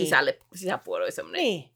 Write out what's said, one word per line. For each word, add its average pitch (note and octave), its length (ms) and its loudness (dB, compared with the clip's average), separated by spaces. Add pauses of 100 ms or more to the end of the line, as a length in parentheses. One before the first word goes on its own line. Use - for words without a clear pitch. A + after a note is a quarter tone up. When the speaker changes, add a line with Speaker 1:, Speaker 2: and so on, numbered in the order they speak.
Speaker 1:
sisälle, C#3+ 340 4 (160)
sisäpuolelle F3+ 520 -4
oli F3+ 60 -2
semmonen E3+ 300 -6
Speaker 2:
Niin. F#3 340 -2